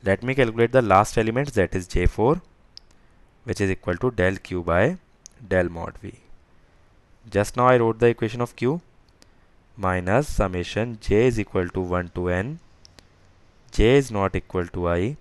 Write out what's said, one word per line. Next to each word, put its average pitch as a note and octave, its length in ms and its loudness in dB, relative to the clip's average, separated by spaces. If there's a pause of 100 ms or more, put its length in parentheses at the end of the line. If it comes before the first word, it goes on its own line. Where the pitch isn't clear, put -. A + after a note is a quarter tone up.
Let G2 160 0
me C3 140 -4
calculate A#2 380 2
the C3 80 6
last G#2 360 4
element, A#2+ 360 -2
that F#2 200 0
is F2+ 140 -4
J F2+ 200 0
four, C#3+ 340 2 (1040)
which G#2 160 -4
is G2 100 0
equal F#2+ 260 -4
to B2+ 140 -2
del F#2+ 240 0
Q F#2 260 -8
by F#2 360 0 (500)
del F2+ 220 2
mod - 300 -12
V. - 200 -18 (1080)
Just G2+ 260 -2
now B2 120 2
I B2+ 100 6
wrote A2+ 220 0
the A#2+ 80 4
equation A#2 340 -2
of A#2+ 140 -6
Q C#3+ 260 -2 (960)
minus F#2+ 500 0
summation G#2 760 -4
J A2 260 2
is A#2 120 0
equal F#2+ 300 -4
to F#2+ 100 -6
one F2+ 360 -4
to F2+ 120 -4
N, G#2 320 -4 (1120)
J A2+ 240 4
is C3+ 160 2
not G2 240 -2
equal F#2 320 -4
to F2 220 -4
I F#2 320 -2